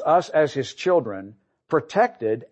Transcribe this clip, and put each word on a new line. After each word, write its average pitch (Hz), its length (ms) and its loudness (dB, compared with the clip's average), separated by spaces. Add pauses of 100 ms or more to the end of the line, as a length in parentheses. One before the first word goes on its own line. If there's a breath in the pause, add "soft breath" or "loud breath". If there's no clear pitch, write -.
us 165 240 2
as 151 240 2
his 135 200 -6
children 107 600 -2 (320)
protected 147 840 -2